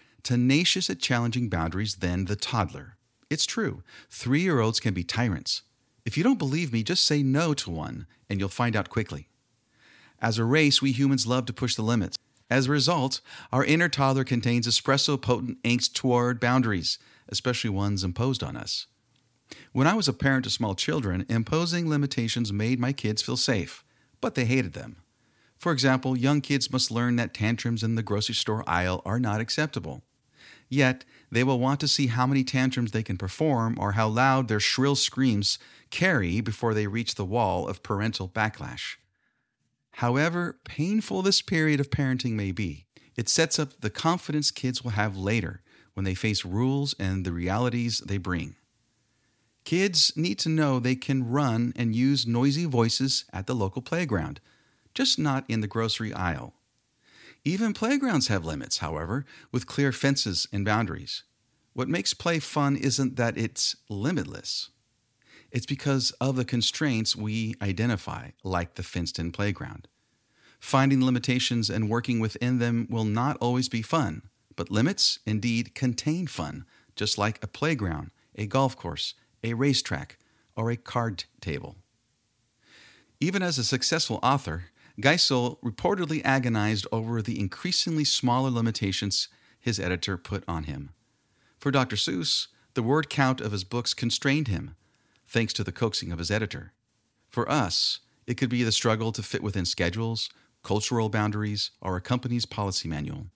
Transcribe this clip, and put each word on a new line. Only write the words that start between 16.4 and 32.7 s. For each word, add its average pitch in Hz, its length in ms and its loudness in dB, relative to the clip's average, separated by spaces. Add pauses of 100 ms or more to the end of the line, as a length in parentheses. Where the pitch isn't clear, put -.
especially - 440 -2
ones 98 320 0
imposed 117 400 0
on 62 120 -6
us. - 300 -6 (840)
When 131 160 2
I 185 80 4
was 196 120 0
a 131 60 2
parent 135 300 2
to 110 80 -4
small 104 240 -2
children, 98 520 -2
imposing 165 640 0
limitations 120 640 0
made 113 260 0
my 123 140 0
kids 107 300 -2
feel 123 120 -4
safe, 101 480 0 (380)
but 240 140 -2
they 123 100 2
hated 113 280 2
them. 58 240 -12 (600)
For 175 140 -2
example, 131 440 4
young 135 240 2
kids 139 320 0
must 131 200 0
learn 120 240 2
that 117 180 0
tantrums 113 480 0
in 113 140 0
the 113 80 0
grocery 107 320 -2
store - 320 -2
aisle 90 380 2
are 107 140 0
not 110 220 0
acceptable. 117 600 -4 (680)
Yet, 131 320 4 (260)
they 117 140 4
will 127 160 4
want 135 220 2
to 147 60 0
see 139 200 2
how 120 180 2
many 135 200 4
tantrums 127 460 0